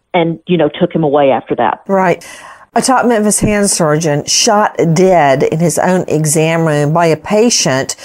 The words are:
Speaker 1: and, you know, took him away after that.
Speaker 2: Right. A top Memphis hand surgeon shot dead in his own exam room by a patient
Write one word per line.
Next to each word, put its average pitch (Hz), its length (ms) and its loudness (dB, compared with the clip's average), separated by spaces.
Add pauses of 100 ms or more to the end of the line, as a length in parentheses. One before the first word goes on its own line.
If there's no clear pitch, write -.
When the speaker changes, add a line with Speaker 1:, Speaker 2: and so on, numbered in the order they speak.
(120)
Speaker 1:
and, 165 360 -2
you 175 80 0
know, 156 120 2
took - 240 -4
him 165 120 0
away 143 260 2
after 113 240 -2
that. 117 320 -4
Speaker 2:
Right. 190 400 -2 (480)
A 233 80 0
top 247 240 0
Memphis 214 320 0
hand 208 320 0
surgeon 151 540 0
shot - 500 0 (200)
dead 151 480 4
in - 180 -2
his 170 180 0
own 180 300 0
exam 156 580 0
room 147 260 0
by 170 140 2
a 160 100 2
patient - 800 0 (100)